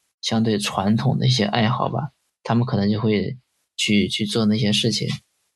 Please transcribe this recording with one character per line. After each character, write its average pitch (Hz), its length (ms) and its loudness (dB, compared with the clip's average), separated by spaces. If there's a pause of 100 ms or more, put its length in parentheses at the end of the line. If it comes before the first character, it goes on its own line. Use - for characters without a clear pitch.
(220)
相 113 220 -2
对 110 140 2
传 101 380 0
统 120 220 0
的 131 100 0
一 - 20 4
些 104 160 2
爱 110 240 0
好 - 200 -2
吧， - 220 -6 (320)
他 117 120 0
们 120 100 2
可 127 120 0
能 101 120 2
就 107 100 0
会 107 380 0 (400)
去， 101 300 2
去 107 180 -4
做 110 200 0
那 107 120 2
些 107 160 0
事 110 180 0
情。 - 160 -4 (480)